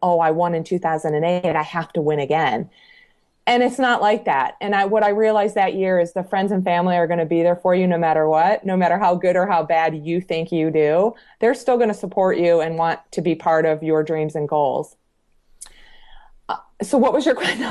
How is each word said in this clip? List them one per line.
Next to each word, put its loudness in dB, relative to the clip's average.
"Oh, 2
I 2
won 0
in -4
two -2
thousand -2
and 0
eight, 0
I -2
have -8
to -2
win 0
again." -2
And 2
it's -2
not 2
like 0
that. -2
And -2
I, 2
what 0
I 2
realized 2
that 0
year 0
is 0
the -4
friends -2
and 0
family 0
are 2
gonna -2
be 0
there 2
for 0
you 2
no 2
matter 2
what, 2
no -2
matter 2
how 2
good 0
or 0
how 0
bad -2
you -2
think -6
you 0
do. 2
They're 2
still 0
gonna 0
support -2
you 4
and -4
want -2
to -4
be 0
part 2
of 0
your 0
dreams -4
and -4
goals. -2
Uh, -6
so 0
what 2
was 0
your 2
question? -6
<laughs> -6